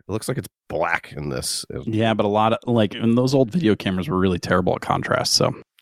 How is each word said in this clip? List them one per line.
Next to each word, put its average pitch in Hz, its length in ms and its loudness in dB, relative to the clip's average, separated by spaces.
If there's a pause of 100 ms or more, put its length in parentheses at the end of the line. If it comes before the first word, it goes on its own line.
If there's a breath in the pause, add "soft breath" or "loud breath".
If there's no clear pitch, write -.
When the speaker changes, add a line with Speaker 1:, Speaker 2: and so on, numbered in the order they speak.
Speaker 1:
It 92 60 -8
looks 110 160 -6
like 127 80 -2
it's - 120 -8 (200)
black 85 480 -2
in 73 140 -6
this. - 340 -6 (200)
Speaker 2:
Yeah, 110 280 0
but 104 140 0
a - 20 2
lot 107 240 2
of, 110 140 0
like, 117 280 2
in 113 200 2
those 127 200 2
old 131 160 4
video 107 240 2
cameras 92 320 -2
were 92 120 0
really 90 200 2
terrible 90 360 0
at - 80 -6
contrast, - 500 -2
so. - 180 2 (320)